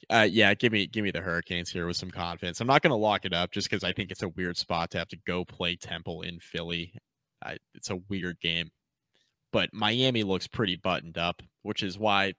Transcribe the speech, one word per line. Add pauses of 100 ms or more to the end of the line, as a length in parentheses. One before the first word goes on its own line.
(120)
uh,
yeah,
give
me,
give
me
the
Hurricanes
here
with
some
confidence.
I'm
not
gonna
lock
it
up
just
'cause
I
think
it's
a
weird
spot
to
have
to (100)
go
play
Temple
in
Philly. (480)
I, (160)
it's
a (120)
weird
game, (800)
but
Miami
looks
pretty
buttoned
up, (200)
which
is
why